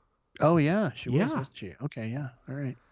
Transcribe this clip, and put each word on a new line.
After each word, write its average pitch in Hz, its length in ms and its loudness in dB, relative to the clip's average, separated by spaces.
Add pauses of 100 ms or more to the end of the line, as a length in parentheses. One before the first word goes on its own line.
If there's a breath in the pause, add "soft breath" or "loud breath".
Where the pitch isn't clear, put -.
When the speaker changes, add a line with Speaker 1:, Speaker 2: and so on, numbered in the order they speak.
(400)
Speaker 1:
oh 160 180 6
yeah, 160 340 2
she - 180 -10
was, 131 80 2 (140)
Speaker 2:
Yeah. 285 60 -4
Speaker 1:
wasn't 131 180 -8
she? - 260 -12
Okay, 120 260 -6
yeah, 131 220 -6 (180)
all 131 60 -8
right. 135 220 -6 (160)